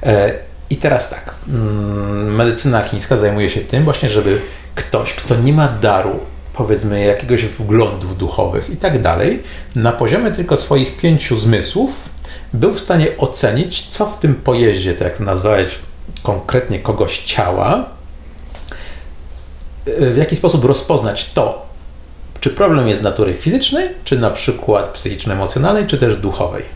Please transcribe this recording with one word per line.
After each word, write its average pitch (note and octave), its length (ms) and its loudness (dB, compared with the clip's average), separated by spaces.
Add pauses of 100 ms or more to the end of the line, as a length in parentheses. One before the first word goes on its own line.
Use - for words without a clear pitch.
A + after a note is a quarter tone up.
E, G2+ 300 4 (360)
i - 80 0
teraz C3+ 320 2
tak, - 260 -12 (140)
mm, G#2 840 -2
medycyna A#2 460 2
chińska G#2 360 0
zajmuje G#2 320 2
się G2+ 120 -4
tym C3+ 220 0
właśnie, C#3 260 2
żeby G#2 300 2 (360)
ktoś, - 380 -2
kto - 220 0
nie B2 180 4
ma D#3 140 6
daru, G#2 520 2 (340)
powiedzmy, G#2 520 0
jakiegoś A2+ 400 2
wglądów G2+ 720 0
duchowych F#2+ 520 -2
i - 80 -6
tak D3+ 240 2
dalej, B2 420 2 (320)
na A#2 160 4
poziomie E3+ 400 2
tylko E3+ 260 0
swoich - 400 0
pięciu D#3+ 400 2
zmysłów A2+ 540 2 (600)
był D#3 200 4
w G#3 60 -4
stanie D#3+ 380 2
ocenić, C3+ 680 0
co - 180 -2
w G#3 140 -8
tym C#3+ 160 4
pojeździe, G#2 580 2
tak - 140 -2
jak E2+ 100 -4
to A2 60 -4
nazwałeś, F#2+ 560 2 (440)
konkretnie G2+ 560 -2
kogoś G#2 400 -2
ciała, G2 680 0 (2000)
e, C3 280 2
w A#2 40 4
jaki D#3 180 2
sposób D3+ 300 2
rozpoznać A2+ 680 0
to, - 320 0 (800)
czy - 40 4
problem D#3 380 2
jest G2+ 140 0
z - 20 -4
natury G2 300 2
fizycznej, C4+ 560 0 (140)
czy B2+ 160 0
na A2+ 120 2
przykład - 640 0
psychiczno-emocjonalnej, A2+ 960 0
czy D3 100 0
też A#2 200 4
duchowej. G2 460 -2 (120)